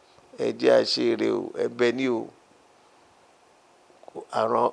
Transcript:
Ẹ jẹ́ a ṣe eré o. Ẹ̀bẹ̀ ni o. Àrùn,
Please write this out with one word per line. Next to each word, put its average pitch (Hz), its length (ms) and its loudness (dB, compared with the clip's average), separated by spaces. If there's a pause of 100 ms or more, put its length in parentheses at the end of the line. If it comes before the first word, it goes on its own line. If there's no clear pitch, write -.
(340)
Ẹ 120 180 -4
jẹ́ 123 200 2
a 120 120 6
ṣe 127 240 -2
eré 110 200 0
o. 101 240 -2
Ẹ̀bẹ̀ 120 400 0
ni 131 160 -4
o. 117 120 -2 (2000)
Àrùn, 117 440 2